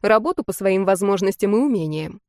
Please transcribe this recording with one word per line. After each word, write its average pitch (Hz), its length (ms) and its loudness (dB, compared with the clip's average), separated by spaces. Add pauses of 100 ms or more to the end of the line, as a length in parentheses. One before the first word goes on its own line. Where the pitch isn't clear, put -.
работу 220 420 2
по 185 100 -6
своим 190 320 0
возможностям 196 680 0
и 226 40 4
умениям. 170 680 -4